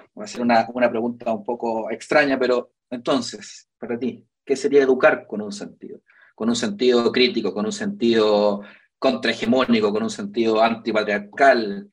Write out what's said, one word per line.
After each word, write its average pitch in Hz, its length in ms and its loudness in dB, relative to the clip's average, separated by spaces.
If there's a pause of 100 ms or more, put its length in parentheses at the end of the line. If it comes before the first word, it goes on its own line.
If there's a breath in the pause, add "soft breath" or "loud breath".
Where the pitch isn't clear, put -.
(140)
Voy 104 100 -14
a - 20 -10
hacer 117 160 -10
una, 117 320 2
una 123 160 0
pregunta 117 440 -4
un 104 100 -8
poco 113 460 -6
extraña, 139 480 0
pero 123 360 -2 (160)
entonces, 123 800 -6 (120)
para 117 180 -8
ti, 120 280 -8 (200)
¿qué 139 100 -2
sería 139 280 4
educar 131 440 2
con 104 140 -8
un 104 100 -10
sentido? - 500 -16 (340 soft breath)
Con 113 140 -2
un 120 60 0
sentido 117 560 2
crítico, 110 420 0
con 104 120 -4
un 107 60 -2
sentido 104 880 2 (380 loud breath)
contrahegemónico, 117 920 0
con 107 120 -2
un 113 60 -4
sentido 110 520 0
antipatriarcal. 107 1300 0